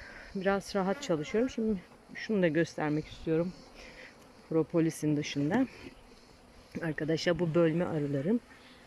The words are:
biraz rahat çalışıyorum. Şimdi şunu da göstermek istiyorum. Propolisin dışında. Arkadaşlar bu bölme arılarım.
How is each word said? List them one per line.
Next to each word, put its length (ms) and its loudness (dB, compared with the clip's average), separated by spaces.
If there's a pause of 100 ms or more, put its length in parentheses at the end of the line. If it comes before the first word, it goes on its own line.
(360)
biraz 400 0
rahat 280 0
çalışıyorum. 460 0
Şimdi 300 -2 (360)
şunu 260 0
da 60 6
göstermek 600 0
istiyorum. 460 -2 (960)
Propolisin 680 2
dışında. 500 0 (1120)
Arkadaşlar 580 0
bu 160 0
bölme 300 4
arılarım. 540 0 (480)